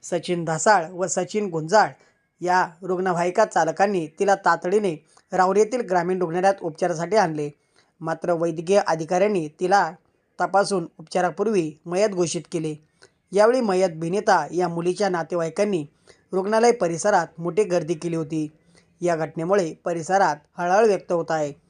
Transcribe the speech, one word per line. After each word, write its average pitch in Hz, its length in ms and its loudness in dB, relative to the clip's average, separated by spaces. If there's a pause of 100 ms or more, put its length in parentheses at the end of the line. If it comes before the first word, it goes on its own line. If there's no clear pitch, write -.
सचिन 175 400 -4
धासाळ 165 460 2
व 185 160 -6
सचिन 196 420 -4
गुंजाळ 165 400 2 (520)
या 180 280 2 (140)
रुग्णवाहिका 180 640 0
चालकांनी 180 640 0 (120)
तिला 196 160 4
तातडीने 185 600 0 (380)
राहुरी 185 280 4
येथील 214 200 0
ग्रामीण 185 380 0
रुग्णालयात 180 440 0
उपचारासाठी 170 540 -4
आणले, 156 340 0 (500)
मात्र 160 320 -4
वैद्यकीय 170 540 0
अधिकाऱ्यांनी 175 640 0 (120)
तिला 180 320 2 (480)
तपासून 185 460 0 (120)
उपचारापूर्वी 180 760 -2 (140)
मयत 185 220 0
घोषित 175 340 -2 (100)
केले. 156 220 -4 (580)
यावेळी 220 280 4
मयत 190 300 2
बिनिता 170 600 0
या 175 160 0
मुलीच्या 175 400 -2
नातेवाईकांनी 170 760 -2 (460)
रुग्णालय 220 400 2
परिसरात 180 540 2 (120)
मोठी 170 260 0
गर्दी 175 300 -2
केली 170 220 -6
होती. 156 320 -4 (520)
या 175 160 0
घटनेमुळे 165 560 -2 (120)
परिसरात 175 520 0 (220)
हळहळ 180 280 4
व्यक्त 196 260 0
होत 165 180 -2
आहे. 151 220 -2 (180)